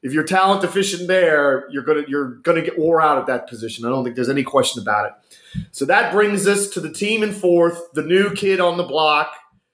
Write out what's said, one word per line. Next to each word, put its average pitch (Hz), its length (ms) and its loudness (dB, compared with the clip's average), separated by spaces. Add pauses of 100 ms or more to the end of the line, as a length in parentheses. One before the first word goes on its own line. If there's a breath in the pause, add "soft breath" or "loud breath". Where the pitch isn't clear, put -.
if 131 120 -8
you're 151 100 0
talent 190 380 2
deficient 190 460 -2
there, 151 600 2
you're 139 140 -8
gonna, 147 240 0
you're 135 280 -4
gonna 165 260 0
get 165 180 -4
wore 160 220 2
out 151 160 4
at 127 100 -4
that 120 200 -4
position. 113 380 -10
I 120 40 -2
don't 131 140 -2
think 120 120 -6
there's 123 140 -2
any 139 140 0
question 123 380 0
about 104 260 -2
it. - 40 -8 (600 loud breath)
So - 140 -6
that 175 280 2
brings 202 340 2
us 202 220 2
to - 100 -8
the 160 120 -8
team 214 300 -2
in 214 120 -2
fourth, 170 600 2
the 156 100 -4
new 185 300 2
kid 190 280 -2
on 175 160 2
the 175 60 -4
block. 151 520 0 (380)